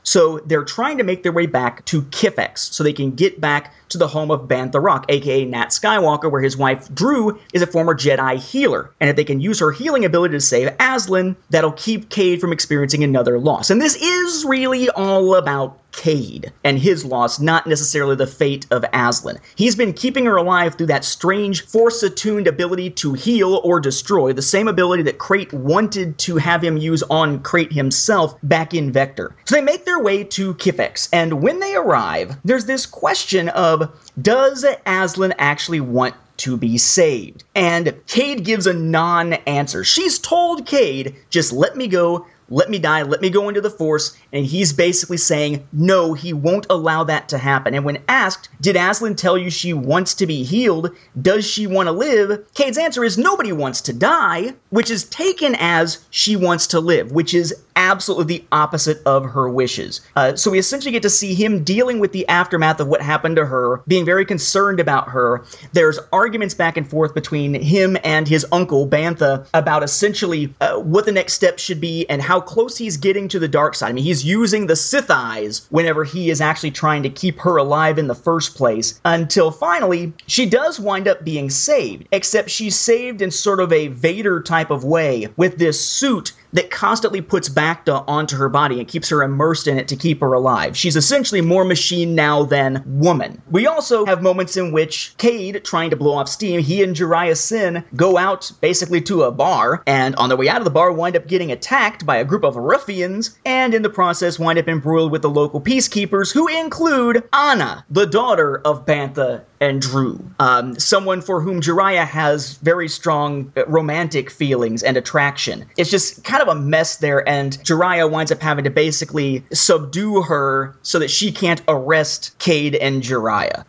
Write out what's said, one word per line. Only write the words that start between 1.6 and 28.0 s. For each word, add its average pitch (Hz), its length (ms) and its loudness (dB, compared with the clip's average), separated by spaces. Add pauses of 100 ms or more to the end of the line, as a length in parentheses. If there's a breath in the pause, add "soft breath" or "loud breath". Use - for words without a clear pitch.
to 151 160 0
Kifex - 560 -2
so - 260 -6
they 147 80 2
can 139 200 -4
get 170 280 -2
back 147 340 -2 (140)
to - 100 -8
the 165 100 2
home 151 220 -4
of 139 120 0
Bantha 131 400 -2
Rock, 151 260 0
A 143 120 2
K 135 220 0
A 127 40 -4
Nat 120 220 -4
Skywalker, 160 640 0
where 139 100 0
his 135 160 0
wife 131 380 -2
Drew 214 440 0 (140 loud breath)
is 175 100 2
a 175 40 2
former 165 280 2
Jedi 131 420 0
healer. 147 540 -2 (100)
And 143 100 4
if 139 60 0
they 143 80 4
can 139 160 -2
use 196 180 0
her 151 140 2
healing 262 320 0
ability 175 280 2
to 143 80 -2
save 127 280 2 (100)
Azlyn, 185 580 0 (140)
that'll 156 220 2
keep 220 380 -6
Cade 180 300 2
from 175 120 -2
experiencing 147 500 0
another 123 360 2
loss. 143 320 0
And 214 100 4
this 302 160 2
is 349 480 -2
really 262 460 0
all 190 440 2
about 143 440 0 (140)
Cade 131 600 -4 (120)
and 143 120 2
his 165 280 2
loss, 123 340 -2
not 160 300 2
necessarily 147 480 0
the 135 100 2
fate 139 460 -2
of 123 100 2 (100)
Azlyn. 120 460 -2 (160 loud breath)
He's 226 220 2
been 214 160 0
keeping 262 320 -2
her 226 100 2
alive 175 400 2
through 165 140 -2
that 143 160 0
strange 196 640 -2
Force-attuned 214 840 0
ability 175 420 -2
to 151 220 -4
heal 190 500 2
or 170 160 2
destroy, 139 540 0
the 131 100 -6
same 202 240 0
ability 180 380 0
that 143 140 -2
Krayt - 340 -2
wanted 175 640 -2
to 175 180 -4
have 170 280 2
him 165 120 0
use 160 280 0
on 151 400 2
Krayt 170 260 0
himself 151 720 0